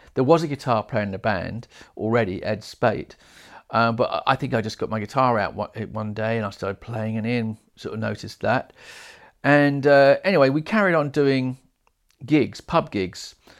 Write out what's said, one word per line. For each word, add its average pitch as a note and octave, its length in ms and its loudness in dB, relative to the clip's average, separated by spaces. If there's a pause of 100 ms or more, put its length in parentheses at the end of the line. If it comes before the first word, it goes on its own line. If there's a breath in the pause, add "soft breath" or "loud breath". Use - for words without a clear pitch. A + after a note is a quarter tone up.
(140 soft breath)
There C3 100 2
was D#3+ 180 6
a E3 60 -4
guitar C3 340 -2
player A2 200 -4
in G2+ 80 -6
the F#2+ 80 -8
band G2 480 -4 (300 loud breath)
already, A2 460 -2
Ed G#2 200 -4
Spate. - 540 -4 (540 loud breath)
Um, A#2 260 0
but A#2+ 140 0
I, - 220 -2
I C3 40 0
think C3+ 160 -6
I A2+ 80 0
just G#2+ 180 -6
got A2+ 120 -6
my A2 100 -4
guitar B2 380 0
out G2 160 -2
one, G#2 160 -8 (220)
one G#2+ 200 -8
day A2 240 -2
and A2 80 -2
I G2+ 60 -6
started G2 300 -8
playing, A2 360 -6
and A2 100 -4
Ian A2+ 320 -4 (180)
sort - 180 -10
of A2 60 -8
noticed G#2+ 420 -8
that. A2+ 320 -2 (680 loud breath)
And, C#3+ 440 2
uh, C#3 380 8
anyway, D3+ 260 4
we D3 100 0
carried F#3+ 340 0
on D3 160 0
doing C3 460 0 (720)
gigs, A#2+ 340 0
pub D#3 300 -2
gigs. - 440 -6 (260 soft breath)